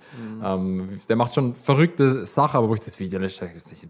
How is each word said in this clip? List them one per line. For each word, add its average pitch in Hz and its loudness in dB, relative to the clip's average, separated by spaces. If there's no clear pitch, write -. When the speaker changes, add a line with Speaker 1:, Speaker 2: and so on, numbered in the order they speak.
Speaker 1:
Mhm. 110 -12
Speaker 2:
ähm, 95 -4
der 110 4
macht 120 0
schon 127 0
verrückte 139 2
Sachen, 143 2
aber 113 4
wo 113 2
ich 104 -4
das - -16
Video 95 -6
lese, 92 -6
das 82 -20
ist - -20